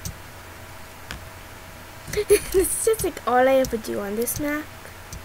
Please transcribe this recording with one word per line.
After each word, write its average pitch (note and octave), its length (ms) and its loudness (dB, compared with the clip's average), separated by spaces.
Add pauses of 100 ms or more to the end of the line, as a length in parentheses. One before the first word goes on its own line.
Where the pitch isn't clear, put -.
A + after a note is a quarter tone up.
(2000)
<laughs> G#4 160 0
This - 260 6
is - 300 4
just, A4 200 4
like, E4 220 -2
all B3 220 8
I C4+ 80 8
ever C4 200 4
do A3+ 240 -2
on G3+ 160 -4
this A#3+ 220 -2
map. D4+ 260 -2 (600)